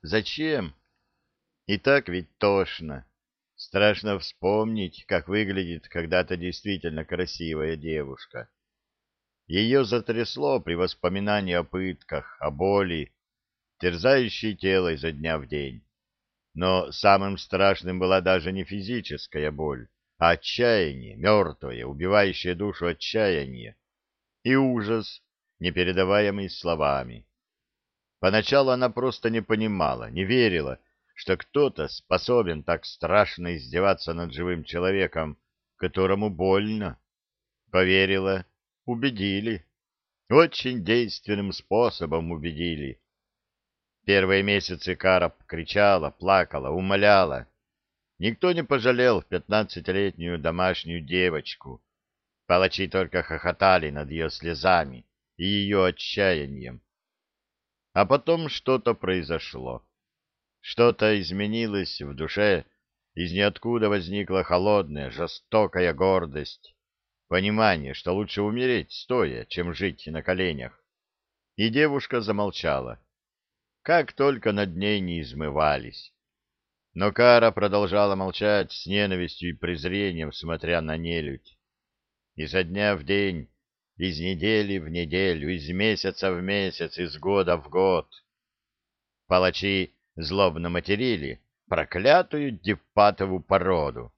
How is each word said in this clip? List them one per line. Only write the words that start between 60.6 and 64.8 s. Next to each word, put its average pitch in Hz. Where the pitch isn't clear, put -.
Что-то 110
изменилось 101
в 71
душе, 82
из 85
ниоткуда 107
возникла 95
холодная, 90